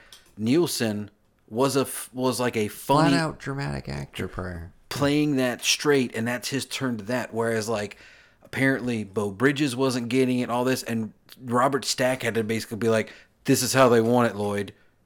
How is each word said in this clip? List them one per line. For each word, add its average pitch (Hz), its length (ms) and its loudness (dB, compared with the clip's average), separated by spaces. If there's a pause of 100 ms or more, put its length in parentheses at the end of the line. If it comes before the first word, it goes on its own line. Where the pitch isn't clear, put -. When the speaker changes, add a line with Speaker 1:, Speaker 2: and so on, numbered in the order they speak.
(360)
Speaker 1:
Nielsen 110 760 0 (360)
was 123 280 0
a 135 60 4
f-, - 300 -6
was, 127 280 0
like, 123 180 0
a 104 120 0
funny 151 420 2
Speaker 2:
Flat 165 100 4
out 156 180 -4
dramatic 139 480 -6
actor 71 400 -8
prior. 90 440 -10 (180)
Speaker 1:
playing 147 460 0
that 123 280 -2
straight, 139 520 2
and 113 120 -2
that's 120 220 -6
his 131 160 -4
turn 127 320 -6
to 104 60 -12
that. 120 300 -4
Whereas, 113 360 -2
like, 104 280 -4 (460)
apparently 120 600 0
Beau 101 260 -4
Bridges 131 460 0
wasn't 127 340 0
getting 127 300 2
it, 120 100 -2
all 120 140 0
this, 127 200 0
and 113 280 -4 (320)
Robert 131 420 2
Stack 127 380 -2
had 117 120 0
to 113 100 0
basically 110 320 -6
be 113 120 -2
like, 110 220 0 (320)
"This 131 180 4
is 120 120 -2
how 131 160 8
they 117 120 6
want 120 300 4
it, 95 60 -12
Lloyd." 101 360 -4 (320)